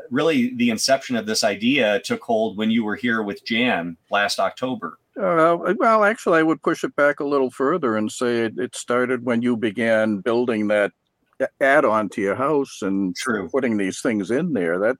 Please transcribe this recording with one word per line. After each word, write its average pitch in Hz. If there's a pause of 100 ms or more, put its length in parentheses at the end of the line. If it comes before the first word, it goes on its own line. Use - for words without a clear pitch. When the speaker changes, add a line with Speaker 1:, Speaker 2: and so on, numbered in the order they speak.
Speaker 1:
really 131
the 120
inception 131
of 107
this 110
idea 107
took 117
hold 110
when 110
you 113
were 104
here 117
with 101
Jan 101 (120)
last 101
October. 113 (180)
Speaker 2:
Uh, 170
well, 226
actually, 202
I 160
would 160
push 165
it 143
back 143
a 147
little 139
further 131
and 107
say 120
it, 110
it 123
started 123
when 120
you 123
began 110
building 117
that 104 (480)
a-, 131 (120)
add-on 127
to -
your 98
house 139
and 98
Speaker 1:
True. 107
Speaker 2:
putting 123
these 95
things 107
in 156
there. 90
That, 117